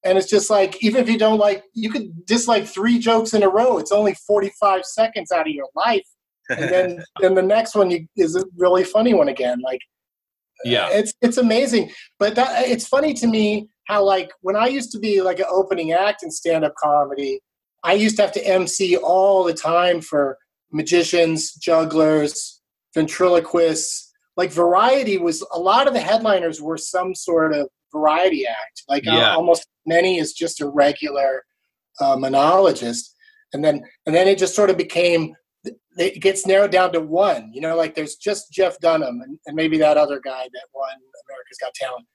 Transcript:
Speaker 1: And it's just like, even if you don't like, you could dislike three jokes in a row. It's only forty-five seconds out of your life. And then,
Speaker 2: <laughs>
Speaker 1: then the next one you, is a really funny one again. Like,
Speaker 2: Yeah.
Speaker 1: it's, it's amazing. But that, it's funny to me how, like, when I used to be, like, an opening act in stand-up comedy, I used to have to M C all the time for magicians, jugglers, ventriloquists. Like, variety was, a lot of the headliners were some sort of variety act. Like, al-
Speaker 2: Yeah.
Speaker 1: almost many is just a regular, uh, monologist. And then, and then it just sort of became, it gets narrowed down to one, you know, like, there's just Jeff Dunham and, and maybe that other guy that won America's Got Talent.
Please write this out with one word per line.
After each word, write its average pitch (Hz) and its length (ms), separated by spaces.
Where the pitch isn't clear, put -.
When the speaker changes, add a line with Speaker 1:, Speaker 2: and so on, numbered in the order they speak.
Speaker 1:
And 185 160
it's 185 100
just 208 220
like, 196 320
even 226 180
if 233 80
you 220 80
don't 214 220
like, 202 240
you 220 160
could 180 380
dislike 226 400
three 233 320
jokes 226 340
in 208 80
a 196 80
row. 226 300
It's 151 120
only 202 220
forty-five 196 580
seconds 220 460
out 175 160
of 302 60
your 277 200
life. 208 340
And 147 200
then, 180 400
Speaker 2:
<laughs> - 100
Speaker 1:
then 190 120
the 185 80
next 220 320
one 196 160
you, 165 160
is 165 180
a 190 100
really 180 280
funny 226 320
one 143 140
again. 123 340
Like, 131 180
Speaker 2:
Yeah. 107 280
Speaker 1:
it's, 214 200
it's 240 160
amazing. 233 540
But 208 160
that, 254 320
it's 240 200
funny 285 280
to 233 120
me 214 400
how, 208 160
like, 190 280
when 190 140
I 226 120
used 262 260
to 214 60
be, 202 220
like, 185 180
an 190 100
opening 185 420
act 196 320
in 160 80
stand-up 160 500
comedy, 143 600
I 170 100
used 214 240
to 208 40
have 196 120
to 196 140
M 185 180
C 175 300
all 190 480
the 170 100
time 170 480
for 143 360
magicians, 165 840
jugglers, 156 1080
ventriloquists. 165 1160
Like, 175 140
variety 196 680
was, 170 360
a 170 60
lot 220 280
of 247 60
the 226 60
headliners 185 640
were 156 160
some 180 380
sort 160 380
of 143 140
variety 151 560
act. 127 400
Like, 139 200
al- 113 100
Speaker 2:
Yeah. 113 180
Speaker 1:
almost 170 300
many 175 340
is 156 120
just - 300
a 143 80
regular, 143 760
uh, 135 160
monologist. 135 960
And 147 140
then, 147 180
and 156 100
then 185 120
it 196 100
just 185 180
sort 202 140
of 180 80
became, 170 560
it 175 240
gets 190 260
narrowed 196 240
down 185 220
to 165 80
one, 156 520
you 131 60
know, 160 160
like, 160 200
there's 151 200
just - 380
Jeff 180 260
Dunham 151 420
and, 135 160
and 151 80
maybe 160 240
that 151 180
other 143 240
guy 131 220
that - 100
won 135 160
America's 127 320
Got 127 140
Talent. 127 420